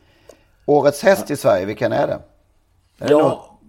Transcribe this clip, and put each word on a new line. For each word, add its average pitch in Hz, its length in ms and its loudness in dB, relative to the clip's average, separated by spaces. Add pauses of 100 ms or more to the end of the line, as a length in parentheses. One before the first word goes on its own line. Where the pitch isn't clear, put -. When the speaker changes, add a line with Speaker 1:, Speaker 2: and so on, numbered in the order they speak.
(680)
Speaker 1:
Årets 143 360 2
häst - 280 0
i 143 60 -4
Sverige, 98 300 0
vilken 110 260 -4
är 143 140 -2
det? - 120 -6 (800)
Är 113 100 -6
det 143 60 4
Speaker 2:
Ja, 151 40 6 (100)
Speaker 1:
något? - 400 -10